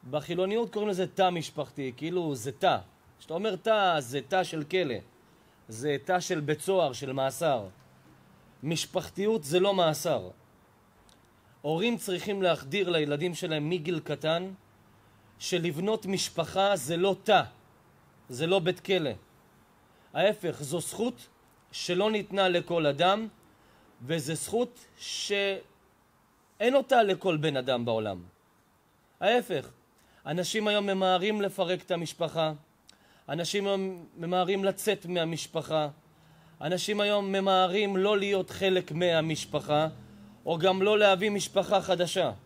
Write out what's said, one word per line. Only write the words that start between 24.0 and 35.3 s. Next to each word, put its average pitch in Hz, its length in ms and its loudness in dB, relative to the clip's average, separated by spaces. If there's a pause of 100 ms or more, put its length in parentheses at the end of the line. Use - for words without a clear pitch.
וזו 151 320 -4
זכות 240 520 -4 (120)
שאין - 1800 -4
אותה 262 280 6
לכל 190 340 2
בן 147 200 0
אדם 127 280 0
בעולם. 107 380 -2 (1000)
ההפך, 202 500 0 (560)
אנשים 180 420 -2
היום 208 180 2
ממהרים 190 560 2
לפרק 185 400 -2
את - 80 -10
המשפחה, 160 640 -2 (760)
אנשים 170 380 -2
היום 190 380 -2 (120)
ממהרים 180 480 0
לצאת 196 420 -2
מהמשפחה, 160 840 -2 (720)